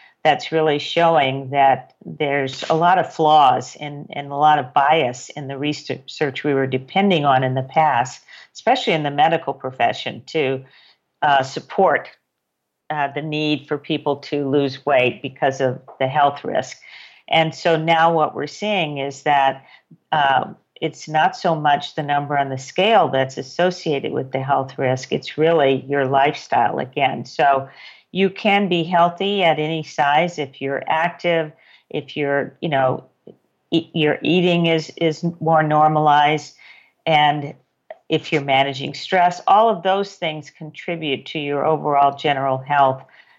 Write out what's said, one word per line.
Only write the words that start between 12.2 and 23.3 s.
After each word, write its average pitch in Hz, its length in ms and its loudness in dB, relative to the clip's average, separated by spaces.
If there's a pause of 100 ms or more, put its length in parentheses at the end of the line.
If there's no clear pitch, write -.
uh, 147 240 -2
the 143 100 -6
need 151 460 -4
for 151 80 -4
people 143 400 -4
to 143 320 -4
lose 139 380 0
weight 127 340 2
because 135 400 -4
of 127 180 0 (200)
the 131 100 -2
health 143 340 0
risk. - 360 -6 (500)
And 160 260 0
so 165 220 0
now 165 360 2
what 156 220 0
we're 143 120 -6
seeing 170 520 -4
is 135 240 -8
that, 135 420 0 (480)
uh, 135 400 0 (280)
it's 156 280 -8
not 156 280 2
so 170 180 0
much 147 400 -2
the 156 80 -4
number 143 340 -2
on 139 140 -2
the 131 80 -6
scale 185 500 2
that's 131 300 -2